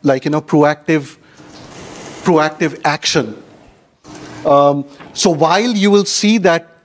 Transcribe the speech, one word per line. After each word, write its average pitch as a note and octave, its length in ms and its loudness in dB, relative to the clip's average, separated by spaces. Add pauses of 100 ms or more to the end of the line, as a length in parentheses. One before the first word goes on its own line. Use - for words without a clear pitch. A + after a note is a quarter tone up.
like, C3+ 240 0
you D3 40 -2
know, D3+ 120 -2
proactive, D3+ 720 0 (1040)
proactive D#3 640 0
action. D3 580 -4 (1000)
Um, C#3+ 420 2 (280)
so - 160 0
while E3+ 400 2
you G3+ 200 2
will G3+ 140 4
see G#3+ 340 0
that E3+ 300 0 (160)